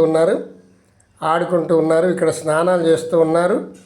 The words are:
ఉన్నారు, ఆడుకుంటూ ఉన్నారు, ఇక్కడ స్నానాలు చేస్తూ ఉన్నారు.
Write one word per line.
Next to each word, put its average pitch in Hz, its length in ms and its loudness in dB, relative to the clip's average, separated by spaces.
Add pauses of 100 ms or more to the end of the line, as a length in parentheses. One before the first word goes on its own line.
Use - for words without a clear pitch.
ఉన్నారు, 165 260 2 (960)
ఆడుకుంటూ 175 500 -2
ఉన్నారు, 160 320 0
ఇక్కడ 165 160 0 (100)
స్నానాలు 165 500 0
చేస్తూ 160 260 0 (100)
ఉన్నారు. 170 300 0 (300)